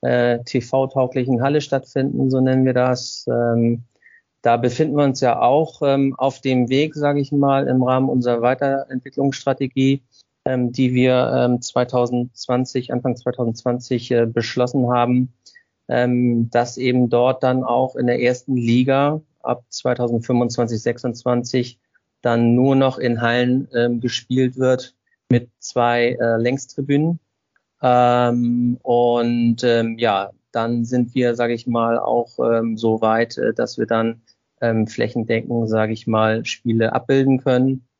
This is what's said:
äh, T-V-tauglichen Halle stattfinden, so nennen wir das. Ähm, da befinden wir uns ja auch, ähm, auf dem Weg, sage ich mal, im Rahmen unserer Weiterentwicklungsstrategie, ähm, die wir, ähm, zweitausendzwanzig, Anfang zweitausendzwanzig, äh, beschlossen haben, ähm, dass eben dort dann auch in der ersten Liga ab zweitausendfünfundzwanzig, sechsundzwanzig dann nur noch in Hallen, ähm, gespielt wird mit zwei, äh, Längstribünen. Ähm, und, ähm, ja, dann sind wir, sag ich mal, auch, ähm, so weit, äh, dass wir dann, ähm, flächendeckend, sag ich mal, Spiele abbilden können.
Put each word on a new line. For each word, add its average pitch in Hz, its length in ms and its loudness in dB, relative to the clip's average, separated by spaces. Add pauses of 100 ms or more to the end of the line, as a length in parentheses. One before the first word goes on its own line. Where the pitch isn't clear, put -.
äh, 120 420 0
T-V-tauglichen 127 960 -2
Halle 143 220 0
stattfinden, 135 680 -2
so 131 120 2
nennen 131 260 4
wir 127 80 2
das. 127 540 -2
Ähm, 117 560 0 (580)
da 117 160 2
befinden 131 380 0
wir 147 80 2
uns 135 160 0
ja 123 200 0
auch, 143 420 0
ähm, 139 360 0
auf 135 240 -4
dem 127 260 0
Weg, 147 280 0
sage 147 240 -2
ich 139 120 -4
mal, 139 340 2
im 127 160 2
Rahmen 131 280 2
unserer 120 320 0
Weiterentwicklungsstrategie, 135 1600 -2 (420)
ähm, 127 260 0
die 127 220 0
wir, 127 420 2
ähm, 123 280 2
zweitausendzwanzig, 123 1300 -2
Anfang 123 240 -2
zweitausendzwanzig, 123 960 -4
äh, 117 160 2
beschlossen 123 640 -2
haben, 123 420 2 (560)
ähm, 123 600 0
dass 127 260 0
eben 127 320 2
dort 123 340 2
dann 131 220 0
auch 120 320 -2
in 127 100 -2
der 123 140 0
ersten 123 360 -2
Liga 135 680 2 (180)
ab 127 300 -6
zweitausendfünfundzwanzig, 120 1120 -2
sechsundzwanzig 123 960 -4 (440)
dann 117 320 2
nur 135 220 4
noch 135 220 2
in 120 220 -2
Hallen, 123 540 0
ähm, 120 260 0
gespielt 127 560 -2
wird 127 380 0 (340)
mit 120 300 0
zwei, 120 600 0
äh, 117 160 2
Längstribünen. 139 840 -2 (640)
Ähm, 123 1000 2
und, 120 840 2
ähm, 113 340 0
ja, 101 320 0 (220)
dann 117 320 -2
sind 123 320 -2
wir, 123 180 0
sag 120 160 -2
ich 117 160 -6
mal, 117 320 0
auch, 120 400 -4
ähm, 113 400 0
so 113 220 0
weit, 113 380 0
äh, 113 140 -2
dass - 240 -4
wir 117 100 -2
dann, 113 360 -2 (380)
ähm, 113 260 0
flächendeckend, 117 840 -4
sag 110 220 0
ich 110 160 -8
mal, 110 380 0
Spiele 113 480 -2
abbilden 135 500 2
können. 131 460 0 (120)